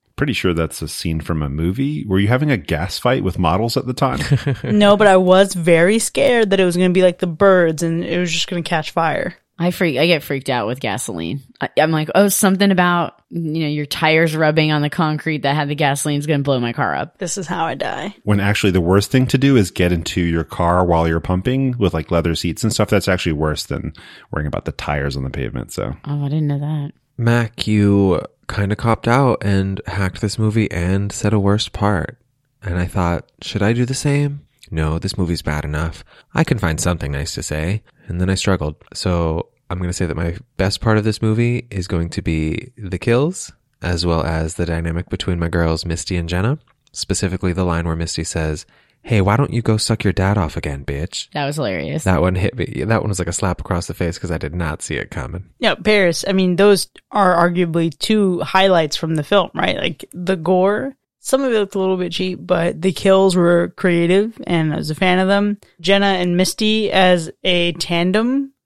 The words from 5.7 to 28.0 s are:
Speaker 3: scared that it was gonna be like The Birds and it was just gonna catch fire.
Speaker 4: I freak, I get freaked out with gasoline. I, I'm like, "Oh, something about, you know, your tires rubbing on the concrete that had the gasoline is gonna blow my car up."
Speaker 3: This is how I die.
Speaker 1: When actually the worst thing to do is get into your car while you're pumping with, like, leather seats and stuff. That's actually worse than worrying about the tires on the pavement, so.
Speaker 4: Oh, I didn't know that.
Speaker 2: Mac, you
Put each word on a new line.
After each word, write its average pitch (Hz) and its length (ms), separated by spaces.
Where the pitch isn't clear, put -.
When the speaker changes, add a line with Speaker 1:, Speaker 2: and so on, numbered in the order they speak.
Speaker 3:
scared 233 540
that 190 80
it 190 60
was 175 120
gonna 180 140
be 180 100
like 180 160
The 180 100
Birds 170 540
and 165 240
it - 140
was 180 120
just - 160
gonna 175 140
catch 160 300
fire. 165 440
Speaker 4:
I 170 100
freak, 165 300
I 160 80
get 165 160
freaked 135 260
out 123 160
with 127 140
gasoline. 101 600
I, - 180
I'm 156 140
like, 156 240
"Oh, 202 140
something 196 420
about, 175 580
you 160 320
know, 151 60
your 147 180
tires 160 500
rubbing 156 360
on 151 100
the 147 80
concrete 151 540
that 139 120
had 147 140
the 147 60
gasoline 143 420
is 143 80
gonna 147 160
blow 139 180
my 120 140
car 101 220
up." 87 240
Speaker 3:
This 180 180
is 185 80
how 165 200
I 135 100
die. 160 480
Speaker 1:
When 104 160
actually 101 320
the 90 100
worst 92 300
thing 131 160
to 139 100
do 135 200
is 98 120
get 87 220
into 87 300
your 82 220
car 90 400
while 82 240
you're 82 120
pumping 123 580
with, 98 160
like, 80 160
leather 85 240
seats 80 300
and 110 100
stuff. 107 160
That's 101 180
actually 90 260
worse 76 320
than - 280
worrying 76 160
about - 180
the 78 60
tires 71 440
on 67 80
the 65 60
pavement, 57 420
so. 50 240
Speaker 4:
Oh, 143 200
I 139 40
didn't 151 180
know 143 120
that. 143 340
Speaker 2:
Mac, 117 500
you 101 520